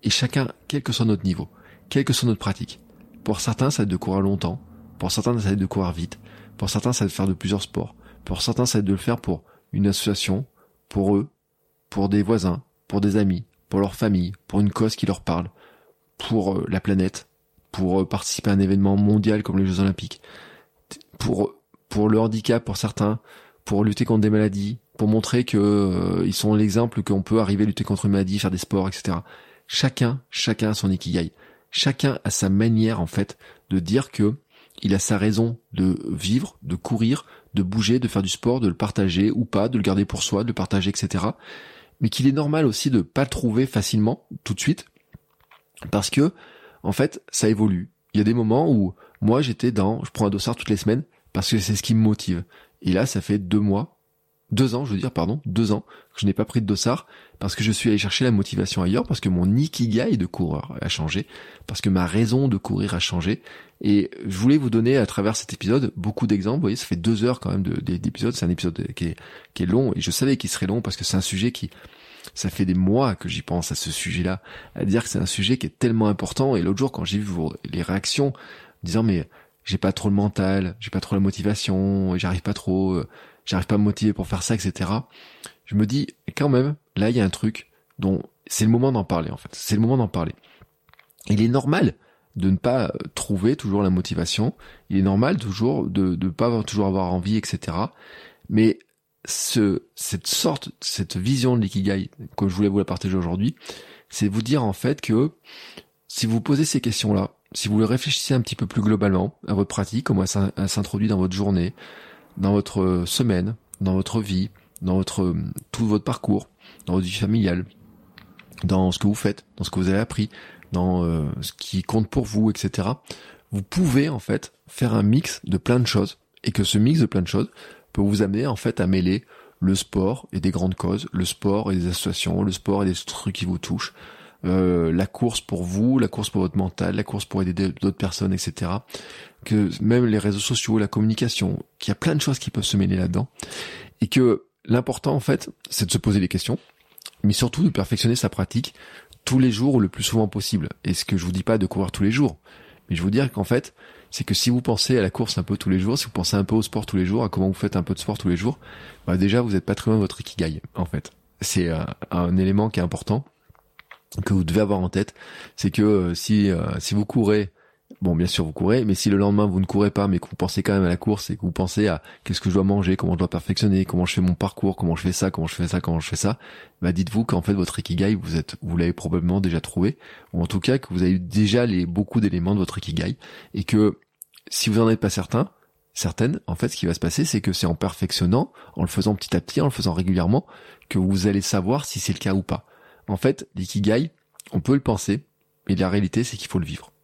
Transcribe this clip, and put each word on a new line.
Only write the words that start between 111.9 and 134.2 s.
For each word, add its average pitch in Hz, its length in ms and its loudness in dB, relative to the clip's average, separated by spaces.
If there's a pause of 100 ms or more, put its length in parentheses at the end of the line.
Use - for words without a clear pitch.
dans 98 140 2
votre, 101 300 0
euh, 90 240 2
semaine, 104 500 0 (260)
dans 95 120 2
votre 95 280 0
vie, 98 280 -2 (320)
dans 92 140 0
votre, 95 280 0
euh, 87 120 0 (360)
tout 117 160 -2
votre 104 160 2
parcours, - 460 -2 (360)
dans 87 80 -2
votre 92 120 2
vie 90 80 -6
familiale, 101 520 0 (1000)
dans 92 280 4
ce - 80 -4
que 104 80 2
vous 104 80 4
faites, - 300 -4 (120)
dans - 60 -6
ce - 60 -6
que - 100 -4
vous 92 100 2
avez 95 100 2
appris, 107 300 -4 (420)
dans, 90 320 2
euh, 82 220 0 (160)
ce - 120 -8
qui - 300 -6
compte 110 260 -2
pour 127 160 -2
vous, 107 260 0
et - 60 -4
cetera, 98 440 -4 (500)
vous 98 120 -4
pouvez 147 460 2
en 127 100 -6
fait - 340 -6 (140)
faire 113 260 -2
un 107 100 4
mix 117 420 2
de 95 120 0
plein 123 220 2
de 120 80 2
choses 98 300 0 (260)
et 113 80 -2
que 101 120 0
ce 98 140 0
mix 135 220 4
de 123 60 6
plein - 160 0
de 85 60 -2
choses - 220 -2 (460)
peut 104 60 0
vous 101 200 2
amener, 104 240 0
en 120 120 -2
fait, - 240 -2
à 87 60 2
mêler 95 360 2 (380)
le 92 120 4
sport 98 600 -2
et 95 80 -2
des 95 100 2
grandes 92 240 -2
causes, 98 380 -4
le 92 100 0
sport 101 480 0
et 95 40 0
des 87 120 0
associations, 90 560 -2
le 98 80 0
sport 98 320 -2
et 95 40 2
des 92 60 0
trucs - 420 -8
qui - 100 -6
vous 90 120 -4
touchent, - 360 -6 (500)